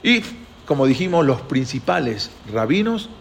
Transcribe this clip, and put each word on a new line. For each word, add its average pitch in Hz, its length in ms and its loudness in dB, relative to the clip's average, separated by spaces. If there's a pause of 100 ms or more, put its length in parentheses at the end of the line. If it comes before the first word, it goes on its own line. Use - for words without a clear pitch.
Y, 226 200 4 (420)
como 139 220 2
dijimos, 165 400 2
los 131 160 2
principales 131 880 -2 (220)
rabinos 202 580 0 (100)